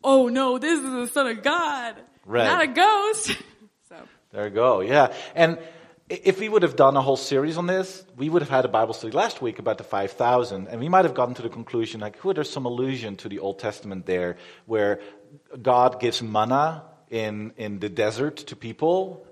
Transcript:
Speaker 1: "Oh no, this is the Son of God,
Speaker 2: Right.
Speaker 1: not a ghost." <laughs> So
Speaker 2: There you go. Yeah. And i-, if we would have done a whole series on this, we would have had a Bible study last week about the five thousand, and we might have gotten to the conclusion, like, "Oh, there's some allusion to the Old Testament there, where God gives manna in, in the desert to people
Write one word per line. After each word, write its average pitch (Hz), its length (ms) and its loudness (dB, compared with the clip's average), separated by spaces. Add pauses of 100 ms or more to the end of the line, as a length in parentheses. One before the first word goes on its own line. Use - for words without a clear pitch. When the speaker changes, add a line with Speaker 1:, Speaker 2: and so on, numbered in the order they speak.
Speaker 1:
"Oh 262 260 6
no, 254 300 0
this 311 200 0
is 269 120 -6
the 247 180 -4
Son 269 200 0
of 220 140 -6
God, 277 540 -2 (300)
Speaker 2:
Right. 233 180 2
Speaker 1:
not 320 180 4
a 302 60 4
ghost." 415 720 2
<laughs> - 40 -20 (420)
So 175 80 -20 (360)
Speaker 2:
There 104 120 -4
you 104 60 -6
go. 117 300 4
Yeah. 127 340 4 (220)
And 165 220 4 (520)
i-, 175 140 -8
if 190 160 4
we 220 80 -4
would 208 140 4
have 147 140 2
done 139 200 8
a 135 60 4
whole 131 160 2
series 147 400 -2
on 175 80 -4
this, 185 380 -2 (120)
we 135 140 -4
would 170 120 4
have 139 60 -6
had 131 160 4
a 123 40 -2
Bible 113 260 2
study 110 180 -10
last 196 300 -2
week 117 160 -4
about 107 200 -4
the 107 60 -14
five 98 280 -4
thousand, 120 560 0
and 117 120 -10
we 139 80 -4
might 185 160 6
have 143 100 0
gotten 123 200 0
to 123 80 -12
the 113 80 -6
conclusion, 113 500 -6
like, 104 240 -12
"Oh, 190 80 0
there's 156 180 -4
some 135 160 -8
allusion 120 520 -4
to - 100 -14
the 101 100 -10
Old 98 220 -6
Testament 98 460 -8
there, 90 300 -2 (300)
where 104 340 0 (640)
God 123 380 4
gives 120 220 -2
manna 127 600 0 (280)
in, 107 460 -6
in 104 220 -10
the 104 120 -6
desert 113 460 -2 (120)
to - 80 -14
people 170 760 -4